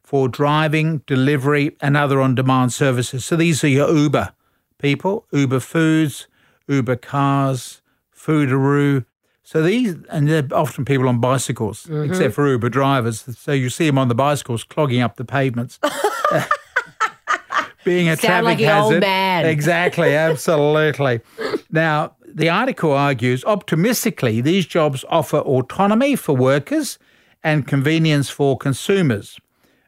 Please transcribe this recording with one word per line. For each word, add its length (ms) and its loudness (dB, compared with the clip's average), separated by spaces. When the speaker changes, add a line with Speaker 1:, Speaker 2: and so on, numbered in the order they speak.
Speaker 1:
for 260 0
driving, 760 0
delivery, 760 0
and 140 2
other 260 2
on-demand 500 2
services. 520 -2
So 120 -2
these 280 2
are 40 2
your 260 2
Uber 380 2
people, 500 -2
Uber 280 0
Foods, 640 0
Uber 280 0
Cars, 840 -2
Foodoroo. 880 0
So 180 -2
these, 320 0
and 180 0
they're 240 0
often 320 -2
people 240 0
on 120 0
bicycles, 640 -2
Speaker 2:
Mm-hmm. 260 -6
Speaker 1:
except 240 0
for 140 2
Uber 200 0
drivers. 560 0
So 140 -6
you 180 -2
see 180 -2
'em 100 2
on 100 2
the 60 0
bicycles 500 -2
clogging 380 0
up 140 -4
the 80 -10
pavements. 580 -4
<laughs> 80 0
Being 240 0
a 80 0
Speaker 2:
Sound 40 -12
Speaker 1:
traffic 240 2
Speaker 2:
like 160 2
an 80 4
old 140 2
Speaker 1:
hazard. 80 2
Speaker 2:
man. 460 0
Speaker 1:
Exactly, 720 0
Speaker 2:
<laughs> 140 2
Speaker 1:
absolutely. 880 0
Now, 420 -2
the 240 -4
article 440 0
argues, 520 0
optimistically, 960 0
these 260 0
jobs 420 -2
offer 300 0
autonomy 760 0
for 220 -2
workers 640 0
and 240 0
convenience 640 0
for 260 0
consumers, 840 -2